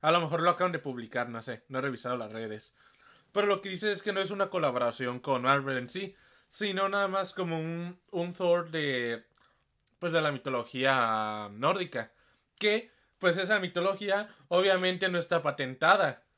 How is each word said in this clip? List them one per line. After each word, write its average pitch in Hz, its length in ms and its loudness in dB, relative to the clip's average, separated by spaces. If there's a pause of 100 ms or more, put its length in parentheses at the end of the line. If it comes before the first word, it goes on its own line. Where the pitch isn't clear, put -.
a 151 100 2
lo 175 100 6
mejor 160 220 -2
lo 175 80 4
acaban 175 220 0
de 156 80 -6
publicar, 120 480 -6
no 117 160 -10
sé, 117 240 -10
no 131 100 -6
he 131 40 -2
revisado 127 340 -4
las 107 160 -8
redes. 110 420 -10 (560)
Pero 202 160 2
lo 196 160 2
que 196 60 -10
dice 196 240 -2
es 196 100 -6
que 208 100 -2
no 190 80 0
es 190 120 -2
una 196 180 -2
colaboración 123 680 0
con 127 220 0
Marvel 135 360 2
en 123 100 -8
sí, 196 280 -10 (320)
sino 196 400 -2
nada 196 180 0
más 190 260 -2
como 165 280 -2
un, 170 400 -8 (100)
un 175 240 -4
Thor 175 360 2
de, 123 540 -2 (760)
pues, 175 120 -2
de 165 80 4
la 151 120 2
mitología 117 1200 0
nórdica, 135 580 -2 (480)
que, 214 320 0 (280)
pues, 175 180 4
esa 196 240 2
mitología 196 760 -2 (140)
obviamente 185 600 4
no 180 100 0
está 170 240 0
patentada 147 800 2 (140)